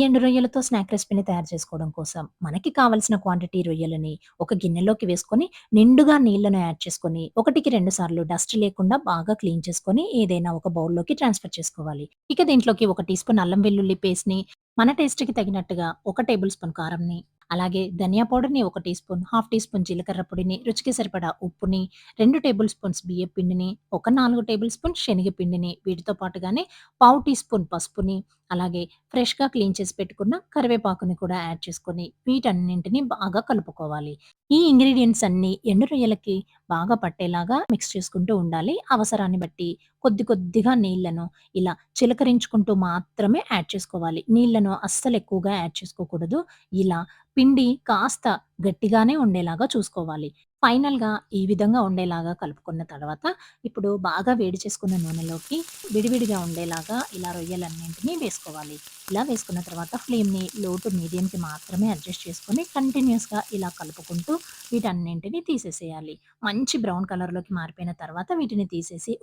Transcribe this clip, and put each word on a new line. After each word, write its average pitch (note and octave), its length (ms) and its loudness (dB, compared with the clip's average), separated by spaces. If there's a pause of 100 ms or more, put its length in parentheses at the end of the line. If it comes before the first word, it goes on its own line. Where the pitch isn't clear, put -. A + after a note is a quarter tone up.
ఎండు C4 200 6
రొయ్యలతో B3+ 420 4
స్నాక్ G3+ 300 0
రెసిపీని G3 320 0
తయారు F3 260 -2
చేసుకోవడం D#3+ 400 -6
కోసం D#3+ 340 -10 (200)
మనకి E3+ 280 -4
కావలసిన A3+ 440 4
క్వాంటిటీ F3+ 460 0
రొయ్యలని D#3+ 520 -2 (260)
ఒక E3+ 140 -2
గిన్నెలోకి F#3+ 520 0
వేసుకొని, G#3+ 420 0 (260)
నిండుగా C4 440 10
నీళ్లను G3+ 420 4
యాడ్ E3 220 -2
చేసుకొని, E3 440 -4 (120)
ఒకటికి C#4+ 320 2
రెండు F#3+ 240 2
సార్లు E3+ 300 -2
డస్ట్ E3+ 340 -4
లేకుండా G3+ 460 2
బాగా F3+ 320 0
క్లీన్ E3+ 280 -2
చేసుకొని, G3+ 420 0 (100)
ఏదైనా F3 380 2
ఒక E3 160 -4
బౌల్‌లోకి E3+ 460 0
ట్రాన్స్‌ఫర్ A3 400 -2
చేసుకోవాలి. D3+ 520 -8 (220)
ఇక D4 140 2
దీంట్లోకి A#3 440 4
ఒక F#3 140 0
టీ F#3 160 -2
స్పూన్ G#3+ 240 2
అల్లం F#3 220 2
వెల్లుల్లి G3 360 2
పేస్ట్‌ని, F#3+ 400 0 (380)
మన A#3 140 4
టేస్ట్‌కి C#4 420 -2
తగినట్టుగా F#3 560 -2 (160)
ఒక G#3 160 -2
టేబుల్ G3 300 2
స్పూన్ E3 240 -8
కారంని, E3+ 440 -4 (320)
అలాగే F3+ 300 -2 (100)
ధనియా F#3 340 2
పౌడర్‌ని B3+ 380 2
ఒక F#3 160 -2
టీ F3 140 -6
స్పూన్, F3+ 300 -6
హాఫ్ A3+ 240 -2
టీ A3+ 120 0
స్పూన్ F#3+ 260 -2
జీలకర్ర F3+ 360 -4
పొడిని, F#3 400 -2
రుచికి A#3+ 300 -2
సరిపడా F#3+ 380 -4 (120)
ఉప్పుని, F#3 380 -2 (400)
రెండు B3 200 6
టేబుల్ A3 300 2
స్పూన్స్ - 340 -6
బియ్య F3+ 220 -4
పిండిని, F3+ 440 -2 (240)
ఒక F3+ 160 -2
నాలుగు A#3+ 320 4
టేబుల్ A3 300 -2
స్పూన్ E4 260 -6
శనగపిండిని, F3+ 760 0 (100)
వీటితో F#3 320 -4
పాటుగానే F#3+ 500 -4 (380)
పావు B3+ 180 8
టీ C4+ 160 0
స్పూన్ F#3+ 320 -4
పసుపుని, F#3+ 500 -4 (340)
అలాగే F3+ 300 -2 (260)
ఫ్రెష్‌గా B3+ 400 0
క్లీన్ G3+ 260 0
చేసి F#3+ 220 -4
పెట్టుకున్న G3+ 400 -2 (160)
కరివేపాకుని G#3+ 640 0
కూడా F3+ 240 -4
యాడ్ E3 220 -6
చేసుకొని, F3 440 -10 (200)
వీటన్నింటినీ F#3 760 0 (100)
బాగా G3 320 -2
కలుపుకోవాలి. D3+ 720 -4 (360)
ఈ D4+ 160 8
ఇంగ్రీడియంట్స్ B3+ 580 6
అన్నీ F#3 280 2 (140)
ఎండు G#3+ 200 4
రొయ్యలకి A3 500 0 (340)
బాగా F3+ 260 0
పట్టేలాగా F3 600 -2 (120)
మిక్స్ - 220 -2
చేసుకుంటూ F#3 460 -2
ఉండాలి. E3+ 380 0 (160)
అవసరాన్ని G#3 480 0
బట్టి F3 300 -6 (320)
కొద్ది A3+ 220 2
కొద్దిగా G#3 500 2
నీళ్లను F#3 520 0 (300)
ఇలా F#3 180 2 (240)
చిలకరించుకుంటూ A#3+ 840 2
మాత్రమే F#3 680 0
యాడ్ F#3 240 -2
చేసుకోవాలి. E3 600 -6
నీళ్లను A3+ 440 4 (100)
అస్సలు A#3 340 -2
ఎక్కువగా G3 360 -2
యాడ్ E3+ 240 -4
చేసుకోకూడదు. F3 600 -6 (320)
ఇలా F#3 280 0 (380)
పిండి C4 300 6 (180)
కాస్త A3+ 420 0 (340)
గట్టిగానే A3 540 4
ఉండేలాగా F3+ 500 0
చూసుకోవాలి. D#3+ 640 -4 (340)
ఫైనల్‌గా C4 460 2 (240)
ఈ G3 120 -2
విధంగా G#3 360 2
ఉండేలాగా F3+ 520 -2
కలుపుకున్న E3 500 -10
తర్వాత, D3+ 420 -10 (380)
ఇప్పుడు G3+ 340 -4
బాగా F#3 360 -2
వేడి F#3+ 240 0
చేసుకున్న F#3+ 400 -4
నూనెలోకి E3 600 -6 (300)
విడివిడిగా A3 520 0
ఉండేలాగా E3+ 580 -6 (160)
ఇలా F3+ 180 -8
రొయ్యలన్నింటినీ E3+ 840 -8
వేసుకోవాలి. D#3 600 -10 (300)
ఇలా G3 160 -2
వేసుకున్న A3 380 -6
తర్వాత E3+ 340 -10
flame-ని G#3 460 -2 (140)
low F#3+ 180 -4
to F#3 180 -6
మీడియంకి F3+ 460 -4
మాత్రమే F3+ 520 -4
అడ్జస్ట్ F3 340 -8
చేసుకొని, G#3 440 -6
కంటిన్యూస్‌గా B3+ 760 -2 (120)
ఇలా F#3+ 200 -6
కలుపుకుంటూ E3+ 600 -8 (340)
వీటన్నింటినీ F#3+ 760 -4
తీసేసేయాలి. D#3+ 720 -8 (280)
మంచి A3+ 340 -2
బ్రౌన్ G3 280 -2
కలర్‌లోకి F3+ 480 -6
మారిపోయిన E3+ 380 -8
తర్వాత E3 420 -12
వీటిని A3 320 -2
తీసేసి E3+ 580 -8